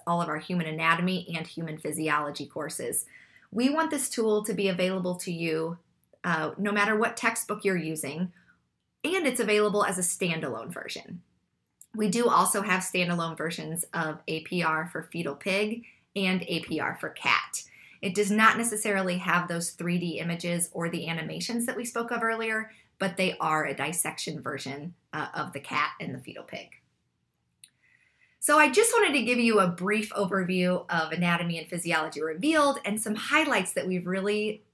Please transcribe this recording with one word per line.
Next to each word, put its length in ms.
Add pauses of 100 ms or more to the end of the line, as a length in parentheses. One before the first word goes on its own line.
all 160
of 80
our 80
human 280
anatomy 680
and 100
human 300
physiology 680
courses. 580 (460)
We 180
want 220
this 180
tool 360
to 100
be 140
available 480
to 140
you, 460 (480)
uh, 320
no 160
matter 240
what 220
textbook 440
you're 140
using, 560 (720)
and 220
it's 140
available 440
as 140
a 40
standalone 720
version. 480 (760)
We 140
do 220
also 320
have 200
standalone 540
versions 560
of 360
A 120
P 220
R 280
for 120
fetal 320
pig 500 (300)
and 340
A 120
P 200
R 180
for 120
cat. 540 (360)
It 140
does 160
not 260
necessarily 640
have 280
those 260
three 260
D 220
images 520
or 160
the 180
animations 600
that 100
we 80
spoke 260
of 120
earlier, 480 (280)
but 200
they 220
are 260
a 80
dissection 640
version, 540 (180)
uh, 220
of 180
the 80
cat 300 (100)
and 140
the 40
fetal 260
pig. 240 (1700)
So 180
I 120
just 220
wanted 260
to 60
give 140
you 220
a 80
brief 420
overview 800
of 220
Anatomy 460
and 100
Physiology 540
Revealed 600
and 160
some 140
highlights 580
that 140
we've 200
really 560 (120)